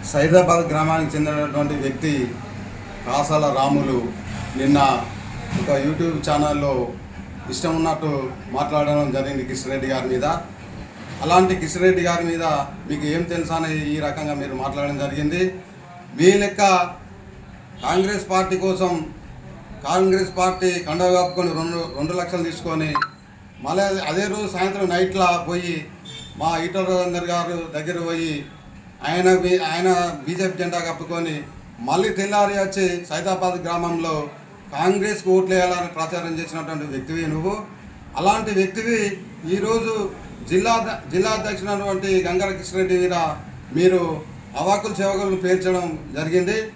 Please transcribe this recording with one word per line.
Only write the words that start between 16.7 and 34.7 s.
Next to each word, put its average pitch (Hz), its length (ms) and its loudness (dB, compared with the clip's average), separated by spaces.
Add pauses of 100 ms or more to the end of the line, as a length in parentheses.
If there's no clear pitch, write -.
కాంగ్రెస్ 190 480 0
పార్టీ 185 320 2
కోసం, 185 260 2 (960)
కాంగ్రెస్ 185 500 4
పార్టీ 185 340 2 (140)
కండువా 175 240 2 (120)
కప్పుకొని 180 380 0
రెండు, 170 200 -4 (180)
రెండు 160 220 -2
లక్షలు 175 300 -2
తీసుకొని 156 420 -2 (720)
మళ్ళీ 180 180 2 (280)
అదే 185 200 0
రోజు 208 220 -4
సాయంత్రం 190 400 0
నైట్లా 185 340 4 (200)
పోయి 175 260 -2 (640)
మా 156 100 0 (140)
ఈటల 180 260 -2
రాజేందర్ 180 440 0
గారు 175 240 -2 (180)
దగ్గర 160 320 -4
పోయి 165 260 -2 (760)
ఆయన 180 200 4 (140)
బి-, 180 180 4 (120)
ఆయన 180 160 2 (360)
బీజేపీ 180 360 -2
జెండా 175 260 -2
కప్పుకొని 165 480 -4 (540)
మళ్ళీ 180 200 4 (100)
తెల్లారి 202 440 2
వచ్చి 196 240 0 (240)
సైదాబాద్ 180 540 0
గ్రామంలో 170 500 -2 (600)